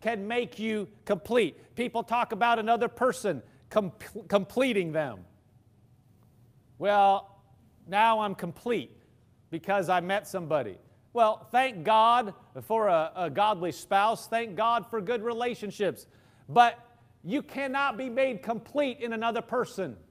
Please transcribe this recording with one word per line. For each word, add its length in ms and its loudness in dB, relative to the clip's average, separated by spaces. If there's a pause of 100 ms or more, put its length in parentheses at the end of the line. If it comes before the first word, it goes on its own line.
can 260 -4
make 320 -4
you 300 -4 (160)
complete. 680 -2
People 280 -4
talk 300 -2
about 260 2
another 300 0
person 540 -2 (260)
com-, 240 -2 (360)
completing 640 0
them. 340 -4 (1500)
"Well, 640 2 (440)
now 340 2
I'm 140 -2
complete 560 -4 (600)
because 400 -2
I 100 2
met 260 -2
somebody." 520 -4 (340)
Well, 400 2
thank 320 0
God 500 4 (280)
for 260 0
a, 260 2
a 160 -4
godly 400 0
spouse. 560 0
Thank 300 -4
God 340 0
for 100 -4
good 220 -4
relationships. 840 -4 (400)
But 300 6 (440)
you 180 -4
cannot 560 -4
be 140 -6
made 320 -2
complete 580 -4
in 120 -6
another 280 -2
person. 560 -4 (140)